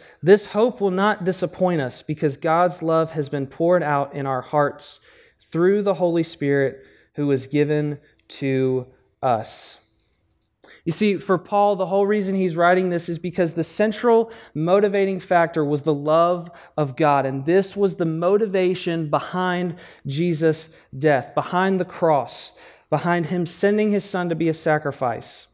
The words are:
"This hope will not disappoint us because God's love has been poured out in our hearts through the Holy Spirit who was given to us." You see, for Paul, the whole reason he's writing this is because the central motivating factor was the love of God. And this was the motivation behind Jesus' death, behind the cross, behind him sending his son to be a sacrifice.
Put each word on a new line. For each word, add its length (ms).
"This 240
hope 340
will 100
not 340
disappoint 560
us 220
because 340
God's 460
love 300
has 160
been 180
poured 360
out 320
in 120
our 160
hearts 580
through 320
the 120
Holy 280
Spirit 600
who 120
was 200
given 520
to 580
us." 560
You 60
see, 260
for 180
Paul, 400
the 100
whole 200
reason 280
he's 220
writing 320
this 200
is 100
because 340
the 120
central 680
motivating 640
factor 420
was 200
the 120
love 560
of 200
God. 300
And 180
this 320
was 200
the 100
motivation 1040
behind 680
Jesus' 640
death, 380
behind 440
the 60
cross, 680
behind 380
him 180
sending 460
his 140
son 260
to 40
be 140
a 60
sacrifice. 1000